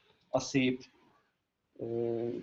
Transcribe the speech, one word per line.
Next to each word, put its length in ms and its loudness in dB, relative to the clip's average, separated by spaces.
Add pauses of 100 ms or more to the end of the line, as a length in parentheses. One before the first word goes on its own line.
(280)
a 120 2
szép, 420 2 (920)
ö, 520 -2 (140)